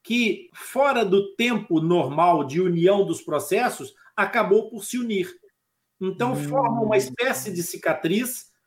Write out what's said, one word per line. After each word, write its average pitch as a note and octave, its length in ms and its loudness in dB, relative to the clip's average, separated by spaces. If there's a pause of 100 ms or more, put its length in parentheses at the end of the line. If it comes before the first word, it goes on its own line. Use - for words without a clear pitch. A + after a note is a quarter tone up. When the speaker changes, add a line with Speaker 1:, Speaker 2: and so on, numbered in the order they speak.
Speaker 1:
que, A3+ 520 0
fora C4 500 0
do G3 300 2
tempo A3+ 460 0
normal D#3+ 640 2
de C#3 160 -2
união F#3 440 4
dos E3 160 -4
processos, F#3+ 720 -2 (220)
acabou G#3 540 2
por A3 140 -14
se B3 140 -6
unir. G#3 340 -4 (680)
Então, F#3+ 320 -2
Speaker 2:
Hum. C#4+ 40 -4
Speaker 1:
forma C4 440 -2
uma G#3+ 160 2
espécie A#3+ 560 -2
de F3 100 -4
cicatriz F3 840 -2 (200)